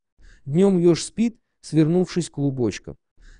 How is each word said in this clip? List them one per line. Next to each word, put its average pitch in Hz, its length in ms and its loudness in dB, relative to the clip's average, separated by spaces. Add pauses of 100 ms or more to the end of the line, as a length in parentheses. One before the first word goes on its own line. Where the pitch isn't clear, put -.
(460)
Днём 180 320 2
ёж 170 260 2
спит, 233 360 -4 (220)
свернувшись 165 680 0
клубочком. 127 680 -6 (420)